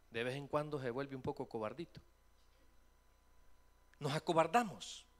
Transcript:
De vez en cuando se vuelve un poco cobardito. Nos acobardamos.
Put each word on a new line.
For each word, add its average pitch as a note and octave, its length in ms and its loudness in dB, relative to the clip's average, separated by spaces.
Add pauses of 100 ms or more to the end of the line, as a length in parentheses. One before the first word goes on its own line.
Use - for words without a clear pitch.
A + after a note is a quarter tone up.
(100)
De A#2 140 0
vez B2+ 100 0
en C#3+ 120 -6
cuando D3 340 0
se C3 100 0
vuelve C3+ 260 -4
un B2+ 60 -8
poco C#3+ 260 -4
cobardito. A2+ 520 -6 (2000)
Nos C#3+ 140 0
acobardamos. E3 960 2 (140)